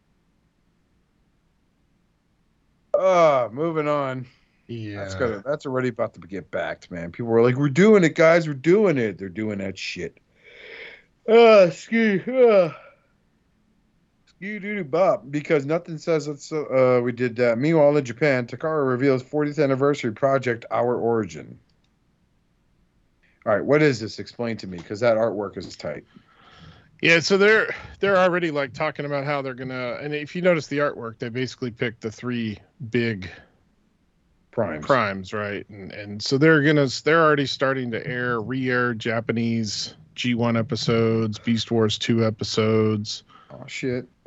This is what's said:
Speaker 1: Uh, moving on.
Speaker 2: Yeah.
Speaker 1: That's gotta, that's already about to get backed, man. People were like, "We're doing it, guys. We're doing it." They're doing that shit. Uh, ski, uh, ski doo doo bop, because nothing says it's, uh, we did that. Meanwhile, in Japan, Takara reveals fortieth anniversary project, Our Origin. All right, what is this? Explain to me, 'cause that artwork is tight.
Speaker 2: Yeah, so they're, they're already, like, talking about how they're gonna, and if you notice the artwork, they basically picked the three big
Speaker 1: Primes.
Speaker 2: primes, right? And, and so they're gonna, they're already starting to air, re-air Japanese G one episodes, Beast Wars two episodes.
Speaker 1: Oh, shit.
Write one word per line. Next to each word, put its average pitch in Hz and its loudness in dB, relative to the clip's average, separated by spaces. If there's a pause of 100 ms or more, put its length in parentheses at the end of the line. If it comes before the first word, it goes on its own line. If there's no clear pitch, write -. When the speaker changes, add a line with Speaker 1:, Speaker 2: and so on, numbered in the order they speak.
(3000)
Speaker 1:
Uh, 165 4
moving 151 -4
on. 135 -2 (420)
Speaker 2:
Yeah. 110 -10
Speaker 1:
That's 98 -10
gotta, 107 -4
that's 147 -6
already 127 -2
about 117 -6
to - -20
get 87 -12
backed, 82 -8
man. 85 -10
People 117 -6
were 113 4
like, 123 4
"We're 143 2
doing 190 6
it, 156 2
guys. 165 4
We're 147 -6
doing 165 2
it." 104 -2
They're 98 -10
doing 107 -6
that 98 -8
shit. - -10 (1120)
Uh, 220 8
ski, 220 0
uh, 226 4 (1600)
ski 208 -14
doo 208 -8
doo 196 -6
bop, 156 0
because 147 -2
nothing 160 -4
says 156 -2
it's, 147 -12
uh, 131 2
we 123 -2
did 120 -4
that. 120 2
Meanwhile, 147 4
in 135 0
Japan, 127 0
Takara 147 -4
reveals 131 2
fortieth 147 -4
anniversary 135 2
project, 131 0
Our 120 0
Origin. 104 -4 (1900)
All 110 2
right, 92 0
what 143 4
is 139 4
this? 107 -10
Explain 117 -8
to 95 -14
me, 90 -12
'cause 98 -10
that 117 4
artwork 101 -4
is - -14
tight. - -12 (960)
Speaker 2:
Yeah, 165 4
so 196 2
they're, 208 4 (240)
they're 196 2
already, 175 2
like, 139 -4
talking 151 -6
about 143 -4
how 143 -2
they're 131 -6
gonna, 127 -8
and 147 -8
if 147 -8
you 180 -6
notice 170 2
the 143 -4
artwork, 120 -4
they 123 -6
basically 123 -6
picked 110 -6
the 113 -6
three 117 -6 (320)
big 113 -2 (1200)
Speaker 1:
Primes. 80 -4
Speaker 2:
primes, 101 -2
right? 101 -8
And, 98 -16
and 104 -12
so 135 0
they're 156 6
gonna, 147 2 (160)
they're 165 4
already 147 2
starting 131 -4
to 110 -8
air, 123 -4
re-air 123 -2
Japanese 113 -4 (200)
G 123 -2
one 117 0
episodes, 113 0
Beast 117 -2
Wars 110 2
two 113 0
episodes. 110 -2 (280)
Speaker 1:
Oh, - -18
shit. 127 -6 (180)